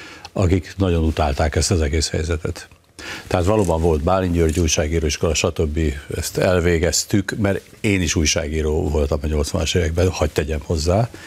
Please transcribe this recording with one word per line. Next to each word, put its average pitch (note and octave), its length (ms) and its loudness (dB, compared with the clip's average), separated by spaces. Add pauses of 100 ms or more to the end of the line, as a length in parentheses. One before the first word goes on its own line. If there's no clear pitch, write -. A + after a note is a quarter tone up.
(360)
akik F#2+ 400 0
nagyon F2 280 2
utálták D#2 520 0
ezt F2+ 140 0
az F2 100 2
egész D2+ 300 0
helyzetet. D#2+ 580 -4 (580)
Tehát F2+ 180 0
valóban F2+ 360 2
volt D#2+ 220 2
Bálint F2+ 320 2
György E2+ 260 2
újságíróiskola, D#2+ 760 0
stb. E2 440 0 (380)
Ezt - 220 -6
elvégeztük, F2 1000 2
mert G2 220 0 (200)
én G2 200 2
is E2+ 140 0
újságíró D#2 720 0
voltam D2+ 340 0
a D#2 40 -4
nyolcvanas D#2 480 -2
években, F2 360 2
hadd D2+ 220 -2
tegyem D2+ 320 -2
hozzá. F2 440 0 (180)